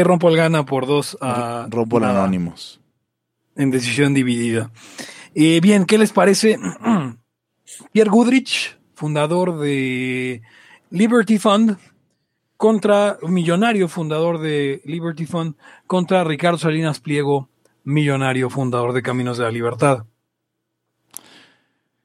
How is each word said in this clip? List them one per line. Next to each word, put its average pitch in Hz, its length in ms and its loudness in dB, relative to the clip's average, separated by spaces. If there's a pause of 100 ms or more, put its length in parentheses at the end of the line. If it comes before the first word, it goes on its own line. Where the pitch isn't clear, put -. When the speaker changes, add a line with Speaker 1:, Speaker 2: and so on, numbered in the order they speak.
Speaker 1:
Ron 175 160 4
Paul 165 160 4
gana 160 300 2
por 131 220 -2
dos 143 340 -2
a 120 480 -4
Speaker 2:
Ron 113 200 -2
Paul 117 140 2
Speaker 1:
nada. 101 200 2
Speaker 2:
Anonymous. 92 560 -4 (760)
Speaker 1:
En 139 160 0
decisión 127 420 0
dividida. 117 580 -2 (640)
Eh, 160 260 4
bien, 196 240 6
¿qué 214 120 2
les 214 140 4
parece? 196 460 2 (680)
<clears throat> - 680 -20
Pierre 214 180 4
Goodrich, 240 680 0 (160)
fundador 156 680 -2
de 127 800 -4 (500)
Liberty 220 480 2
Fund, 214 380 2 (800)
contra, 208 680 2
millonario 180 640 0
fundador 160 520 -4
de 147 460 -4
Liberty 165 400 -8
Fund, 165 300 -6 (320)
contra 185 360 0
Ricardo 170 360 0
Salinas 160 400 -2
Pliego, 143 500 -2 (340)
millonario 135 640 0
fundador 123 440 -2
de 127 80 -2
Caminos 123 360 -4
de 123 80 -4
la 113 60 -2
Libertad. 117 540 -2 (2000)